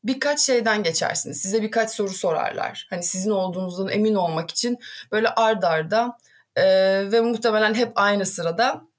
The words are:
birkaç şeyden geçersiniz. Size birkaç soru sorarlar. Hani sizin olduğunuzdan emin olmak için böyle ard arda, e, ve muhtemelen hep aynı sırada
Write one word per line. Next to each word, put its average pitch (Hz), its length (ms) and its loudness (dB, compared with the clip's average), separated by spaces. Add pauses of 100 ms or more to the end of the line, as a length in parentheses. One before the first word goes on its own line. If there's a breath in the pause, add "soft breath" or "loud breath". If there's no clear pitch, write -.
birkaç 277 360 0
şeyden 226 420 2
geçersiniz. - 600 -2
Size 208 200 0
birkaç 220 280 0
soru 196 200 -2
sorarlar. - 800 -2
Hani 180 120 -6
sizin 185 280 -2
olduğunuzdan 185 580 -2
emin 214 260 2
olmak 165 360 -2
için 240 280 -2 (340 loud breath)
böyle 220 160 2
ard 220 340 2
arda, 175 560 0 (380 soft breath)
e, 185 80 4 (480)
ve 226 80 6
muhtemelen 220 540 2
hep 233 200 0
aynı 202 320 2
sırada 175 560 -2 (160)